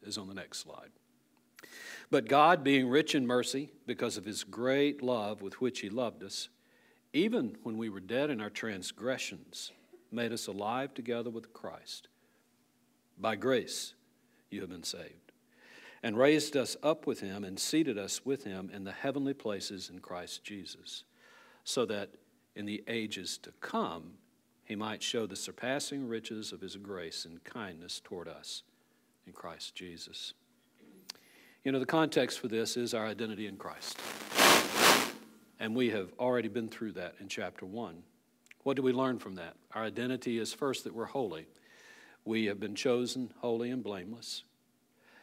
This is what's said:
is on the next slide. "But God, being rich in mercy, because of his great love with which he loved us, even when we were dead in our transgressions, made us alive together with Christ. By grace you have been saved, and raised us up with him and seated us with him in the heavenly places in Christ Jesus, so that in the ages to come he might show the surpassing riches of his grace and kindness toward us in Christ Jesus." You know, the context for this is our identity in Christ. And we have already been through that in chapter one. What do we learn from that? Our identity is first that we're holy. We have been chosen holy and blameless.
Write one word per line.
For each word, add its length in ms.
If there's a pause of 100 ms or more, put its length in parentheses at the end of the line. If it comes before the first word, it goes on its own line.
is 140
on 120
the 60
next 240
slide. 340 (1160)
"But 200
God, 340
being 260
rich 280
in 100
mercy, 460 (120)
because 320
of 80
his 200
great 580
love 400
with 180
which 200
he 100
loved 320
us, 260 (640)
even 520
when 120
we 120
were 100
dead 320
in 100
our 80
transgressions, 1200 (400)
made 180
us 160
alive 480
together 360
with 220
Christ. 540 (1120)
By 160
grace 600 (560)
you 100
have 100
been 140
saved, 480 (680)
and 160
raised 400
us 280
up 240
with 100
him 240
and 160
seated 400
us 260
with 200
him 260
in 140
the 80
heavenly 420
places 560
in 80
Christ 460
Jesus, 580 (600)
so 220
that 280 (400)
in 120
the 200
ages 520
to 120 (100)
come 580 (460)
he 120
might 260
show 240
the 80
surpassing 720
riches 460
of 80
his 160
grace 480
and 180
kindness 560
toward 300
us 340 (640)
in 60
Christ 420
Jesus." 580 (1300)
You 80
know, 80
the 60
context 520
for 80
this 300
is 180
our 100
identity 440
in 80
Christ. 420 (1600)
And 180
we 140
have 280
already 300
been 200
through 240
that 280
in 80
chapter 380
one. 380 (580)
What 140
do 60
we 100
learn 260
from 160
that? 240 (140)
Our 100
identity 560
is 160
first 300
that 100
we're 120
holy. 420 (760)
We 220
have 140
been 140
chosen 640
holy 320
and 120
blameless. 640 (800)